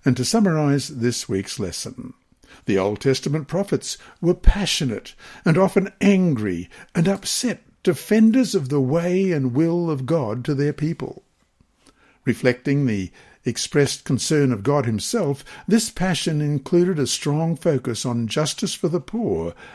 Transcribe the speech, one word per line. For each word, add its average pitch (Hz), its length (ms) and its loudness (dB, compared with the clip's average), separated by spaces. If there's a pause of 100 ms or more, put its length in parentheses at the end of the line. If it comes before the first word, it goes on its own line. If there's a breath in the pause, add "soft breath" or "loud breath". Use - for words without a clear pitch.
And 127 120 2
to 127 80 -2
summarize 156 640 2
this 120 400 -2
week's 98 320 -4
lesson, 107 540 -10 (520 loud breath)
the 101 100 2
Old 101 220 0
Testament 139 480 -2
prophets 175 500 -4 (240 loud breath)
were 175 140 2
passionate 151 800 0 (300 loud breath)
and 160 120 4
often 190 440 2
angry 131 680 2 (240 loud breath)
and 170 140 2
upset 196 560 -4 (220)
defenders 220 720 4
of 143 120 0
the 143 120 2
way 175 500 2
and 135 240 0
will 165 340 2
of 139 160 -2
God 123 420 -2
to 147 100 0
their 143 160 0
people. - 500 -6 (1000 soft breath)
Reflecting 135 600 0
the 98 260 -2 (320 soft breath)
expressed - 600 -2
concern 143 460 0
of 101 140 -4
God 143 220 0
himself, 139 580 -2 (240 loud breath)
this 220 200 2
passion 170 520 -2
included 156 580 0
a 131 80 0
strong 156 480 -2
focus 131 500 -2
on 120 220 -2
justice 151 480 -4
for - 140 -4
the 160 120 -2
poor 90 540 -4 (200 loud breath)